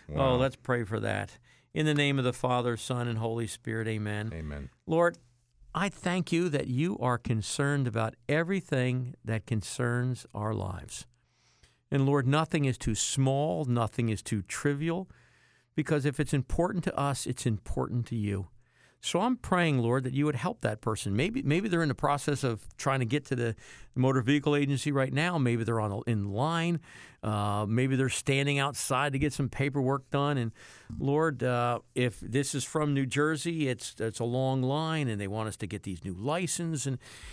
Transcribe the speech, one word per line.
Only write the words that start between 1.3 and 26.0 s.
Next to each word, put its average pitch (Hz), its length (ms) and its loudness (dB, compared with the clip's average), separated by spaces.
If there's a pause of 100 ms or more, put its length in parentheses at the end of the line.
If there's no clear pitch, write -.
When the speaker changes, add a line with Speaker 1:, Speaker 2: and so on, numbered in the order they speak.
Speaker 1:
In 156 100 2
the 151 80 4
name 143 240 4
of 127 80 0
the 123 80 2
Father, 123 440 0
Son, 120 300 -4
and 113 120 -2
Holy 113 260 -2
Spirit, 110 420 -6
amen. 104 460 -4
Speaker 2:
Amen. 73 380 -8 (160)
Speaker 1:
Lord, 170 320 2 (560)
I 190 140 0
thank 180 420 -2
you 170 180 2
that 143 160 0
you 147 320 0
are 123 220 0
concerned 139 680 0
about 113 280 -2 (120)
everything 139 840 0 (100)
that 113 220 -4
concerns 120 880 -2
our 107 220 -2
lives. 95 500 -6 (840)
And 139 160 4
Lord, 139 200 4
nothing 151 380 4
is 131 120 0
too 113 180 0
small, 143 680 2
nothing 117 440 0
is 107 140 -2
too 107 200 -2
trivial, 165 680 -2 (640)
because 151 300 2
if 143 140 0
it's 143 140 0
important 170 520 0
to - 120 -2
us, 139 300 0
it's - 180 -4
important 120 600 -2
to 120 80 -6
you. 101 320 -2 (540)
So - 200 0
I'm 240 160 2
praying, 165 420 4
Lord, 120 240 2
that 127 100 -4
you 143 120 2
would 147 100 0
help 123 260 -2
that 110 200 -2
person. 104 340 0
Maybe, 185 260 0
maybe 180 280 2
they're 170 120 2
in 160 60 2
the 131 80 0
process 143 480 0
of 113 220 -2 (120)
trying 135 220 0
to 127 60 2
get 139 220 0
to 135 80 -2
the 117 200 0 (400)
motor 131 260 4
vehicle 143 360 4
agency 143 340 0
right 135 220 0
now. 165 240 2
Maybe 117 260 4
they're 117 160 2
on 107 140 0
a, 107 80 -4